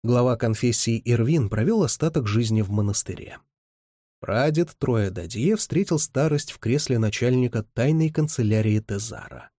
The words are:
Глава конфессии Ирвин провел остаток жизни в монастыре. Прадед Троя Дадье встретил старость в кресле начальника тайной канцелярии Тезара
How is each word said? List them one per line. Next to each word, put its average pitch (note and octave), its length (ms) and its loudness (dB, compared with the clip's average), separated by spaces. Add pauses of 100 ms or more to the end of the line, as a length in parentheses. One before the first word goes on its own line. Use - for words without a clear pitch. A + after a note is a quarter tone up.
Глава B2 320 2
конфессии A#2 680 0
Ирвин A#2+ 440 2
провел F3 360 2
остаток D3+ 420 -2
жизни A2 360 2
в G2 80 -4
монастыре. - 680 -4 (840)
Прадед D3+ 580 0
Троя A2 320 2
Дадье G#2 460 -2
встретил E3+ 420 0
старость D3 540 0
в - 60 -16
кресле B2 400 0
начальника A#2+ 640 0
тайной D#3 480 2
канцелярии A2 680 2
Тезара - 800 -8